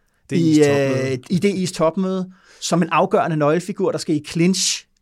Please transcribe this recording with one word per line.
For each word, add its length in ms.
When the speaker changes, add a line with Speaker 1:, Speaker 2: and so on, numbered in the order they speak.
Speaker 1:
D 40
Is 240
Speaker 2:
i, 20
øh, 80
Speaker 1:
topmøde. 460
Speaker 2:
i 100
D 60
Is 260
topmøde, 600
som 200
en 100
afgørende 460
nøglefigur, 540
der 80
skal 160
i 120
clinch, 600